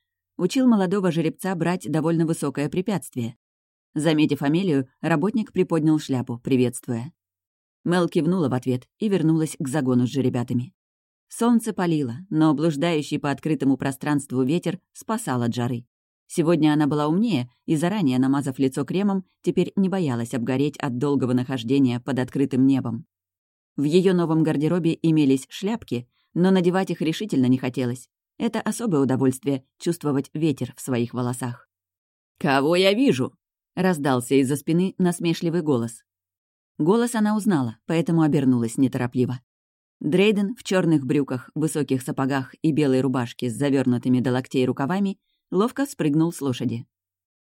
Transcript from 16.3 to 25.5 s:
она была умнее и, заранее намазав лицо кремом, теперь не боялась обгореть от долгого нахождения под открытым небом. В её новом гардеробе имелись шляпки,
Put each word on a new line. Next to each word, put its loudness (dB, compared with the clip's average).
она 2
была 0
умнее 0
и, 0
заранее 0
намазав 0
лицо 0
кремом, -2
теперь 0
не 2
боялась -2
обгореть -2
от -4
долгого 0
нахождения 0
под -4
открытым 0
небом. 0
В -2
её 4
новом 2
гардеробе 0
имелись 2
шляпки, -6